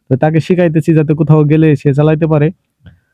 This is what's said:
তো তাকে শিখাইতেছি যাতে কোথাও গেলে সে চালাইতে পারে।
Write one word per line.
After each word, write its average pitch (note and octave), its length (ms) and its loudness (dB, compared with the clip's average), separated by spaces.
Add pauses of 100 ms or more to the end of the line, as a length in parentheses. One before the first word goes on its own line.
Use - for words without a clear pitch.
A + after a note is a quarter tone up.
(100)
তো C3 60 0
তাকে D#3 240 0
শিখাইতেছি E3 540 -2
যাতে D#3 200 0
কোথাও D3+ 300 2
গেলে D#3 320 2
সে C#3+ 180 -2
চালাইতে D#3 320 0
পারে। D#3 240 0 (640)